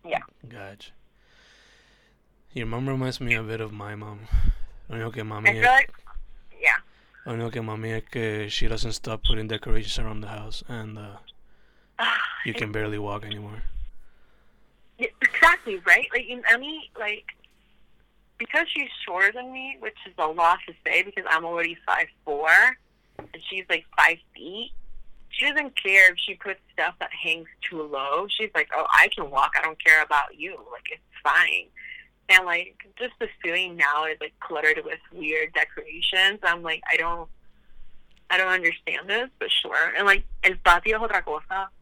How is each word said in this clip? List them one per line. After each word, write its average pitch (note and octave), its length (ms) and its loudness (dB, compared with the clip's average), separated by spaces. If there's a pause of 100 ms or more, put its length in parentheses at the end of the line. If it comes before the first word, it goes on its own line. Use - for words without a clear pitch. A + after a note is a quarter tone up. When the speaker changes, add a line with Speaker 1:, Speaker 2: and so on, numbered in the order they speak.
Speaker 1:
Yeah. E3 160 -4 (280)
Speaker 2:
Gotcha. G2+ 420 -16 (1600)
Your A#2 140 -6
mom B2 220 -2
reminds C3 320 -2
me A#2+ 140 0
a A2+ 80 -2
bit A2 180 -6
of G#2+ 120 -6
my G#2 220 -10
mom. G#2+ 320 -14 (640)
Lo A2+ 100 -6
único A2+ 160 -4
que A2 100 -6
mami G#2+ 240 0
Speaker 1:
I G#3 60 6
feel - 80 0
Speaker 2:
es A#3+ 80 8
Speaker 1:
like, C4 220 4 (680)
yeah. C3+ 160 2 (480)
Speaker 2:
lo A#2+ 100 -8
único A#2 180 -4
que A#2 100 -6
mami A2 340 -6
es G#2+ 140 -6
que G#2+ 400 -4
she - 180 4
doesn't A2 240 0
stop - 320 -6
putting G#2+ 240 2
decorations A2 500 2
around A2 220 -2
the G#2+ 80 -8
house, G#2+ 400 -8
and, A2 300 -10
uh, G2+ 180 -16 (800)
Speaker 1:
<sighs> - 460 -2
Speaker 2:
you A2+ 80 -4
can A2 200 -4
barely G#2+ 260 -2
walk G2+ 260 -6
anymore. G#2 380 -10 (1400)
Speaker 1:
Yeah, A#3+ 100 -4 (140)
exactly, E4 540 4 (100)
right? F#3+ 260 6
Like, A#3+ 160 -2
in A#3+ 220 -8
any, C#4+ 480 0
like, G#3 260 -6 (1120)
because D#4 320 0
she's C#4 220 -4 (160)
shorter G3 260 0
than B3 200 -12
me, C4 280 -10
which A3 160 -10 (100)
is F#3 120 -18
a D#3+ 80 2
lot E3+ 400 4
to E3+ 80 -16 (100)
say E3 200 2
because - 260 -6
I'm D#3+ 140 2
already E3+ 320 -2 (100)
five E3+ 220 0 (160)
four, D3+ 260 0 (680)
and - 300 -16
she's, F#3+ 220 -8
like, E3 160 0 (100)
five E3 220 6 (160)
feet, G3+ 380 -12 (580)
she - 160 -2
doesn't C#4+ 260 0 (100)
care G3 300 8
if F3 60 -8
she - 160 -4
puts G3 260 -8 (140)
stuff F3 260 0
that D#3+ 120 -6
hangs D#3+ 360 -4 (140)
too D#3+ 200 -6
low. D3 460 -2
She's G#3+ 260 -4
like, D#3 220 0
"Oh, D#3 160 0
I E3+ 160 4
can D#3 220 -8
walk. C#3 280 0
I D3 40 0
don't D#3 200 -6
care D#3 200 6
about D3 360 0
you. E3+ 120 -10 (200)
Like, A#2+ 220 -16
it's - 100 -16 (200)
fine." - 460 2 (600)
And, F#3 160 10
like, F3 420 -4 (120)
just A#3+ 200 -6
the A3 100 -4 (140)
ceiling F3 340 -2
now D3+ 280 2
is, D#3 160 -4
like, D3+ 200 -10
cluttered D#3 440 0
with D#3+ 140 -8 (120)
weird D#3 440 -4
decorations. E3+ 880 0
I'm F3 200 0
like, D#3+ 200 -4 (100)
"I D#3+ 60 4
don't, E3+ 320 -4 (960)
I F3+ 80 4
don't F#3 160 4
understand E3+ 560 -2
this, A#3 300 -2
but - 120 -4
sure." - 460 0
And, G3 100 2
like, G3 180 6 (180)
el F#3+ 200 4
patio F#3+ 360 6
es A3 120 -2
otra F#3 140 0
cosa. F#3+ 460 -6 (120)